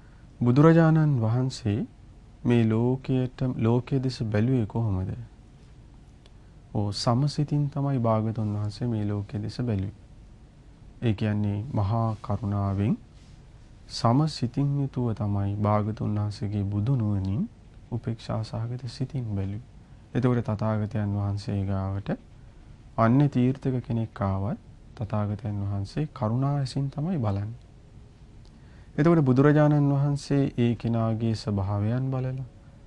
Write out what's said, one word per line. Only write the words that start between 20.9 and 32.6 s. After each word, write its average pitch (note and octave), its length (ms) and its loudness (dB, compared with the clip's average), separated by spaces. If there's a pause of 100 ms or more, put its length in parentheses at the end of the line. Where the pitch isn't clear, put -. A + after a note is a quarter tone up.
වහන්සේ G2+ 500 -2
ගාවට G2 460 -4 (840)
අන්‍ය B2 340 4
තීර්ථක C3 520 0
කෙනෙක් A2+ 420 -4
ආවත් G2 380 -2 (340)
තථාගතයන් G#2 640 -4
වහන්සේ G2+ 500 -4
කරුණා C3 460 -2
ඇසින් C#3 340 -4
තමයි D#3 300 -4
බලන්නේ. G#2 400 -4 (1300)
එතකොට E3 300 6
බුදුරජාණන් C#3+ 720 6
වහන්සේ C#3 520 0 (120)
ඒ A#2+ 200 4
කෙනාගේ A2+ 600 0
ස්වභාවයන් G#2 720 -2
බලලා, C3 400 -6 (400)